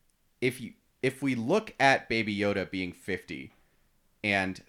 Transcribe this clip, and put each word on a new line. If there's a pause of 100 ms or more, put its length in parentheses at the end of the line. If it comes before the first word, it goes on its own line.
(420)
If
you, (280)
if
we
look
at
Baby
Yoda
being
fifty (680)
and (120)